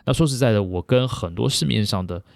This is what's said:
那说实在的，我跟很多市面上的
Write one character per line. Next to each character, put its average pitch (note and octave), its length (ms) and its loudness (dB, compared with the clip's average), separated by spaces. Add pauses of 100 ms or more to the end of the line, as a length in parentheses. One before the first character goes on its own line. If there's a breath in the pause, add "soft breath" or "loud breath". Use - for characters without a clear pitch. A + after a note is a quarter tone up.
那 C3+ 80 0
说 D#3+ 140 4
实 C3+ 100 0
在 B2 140 2
的， G#2 100 2
我 F2+ 220 -4
跟 B2+ 240 2
很 F2 260 -6
多 A#2 160 -2
市 - 160 0
面 A2 220 0
上 F#2 180 -2
的 F2 160 -8 (160 soft breath)